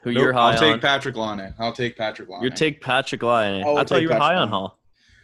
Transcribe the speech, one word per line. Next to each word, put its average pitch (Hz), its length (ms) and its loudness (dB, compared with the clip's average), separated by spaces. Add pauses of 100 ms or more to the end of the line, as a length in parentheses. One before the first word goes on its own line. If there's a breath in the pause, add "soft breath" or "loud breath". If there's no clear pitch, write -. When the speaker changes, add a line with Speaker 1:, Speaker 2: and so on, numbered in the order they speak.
Speaker 1:
Who 120 100 -4
Speaker 2:
Nope, 127 100 4
Speaker 1:
you're 131 100 4
high 117 200 4
Speaker 2:
I'll 117 60 2
take 151 160 4
Speaker 1:
on. 117 60 -4
Speaker 2:
Patrick 139 360 -2
Laine. 104 420 -8
I'll 117 160 -4
take 120 220 -6
Patrick 110 320 -8
Laine. 95 140 -10
Speaker 1:
You 127 80 0
take 151 300 -2
Patrick 131 420 -2
Laine. 107 400 2
Speaker 2:
I - 40 -2
will 147 100 2
Speaker 1:
I - 40 2
thought - 80 -2
Speaker 2:
take 170 140 2
Speaker 1:
you 160 60 -2
were 165 60 0
Speaker 2:
Patrick - 140 2
Speaker 1:
high 175 80 2
on 175 60 0
Speaker 2:
Laine. 113 80 -2
Speaker 1:
Hall. 95 280 -6 (460 soft breath)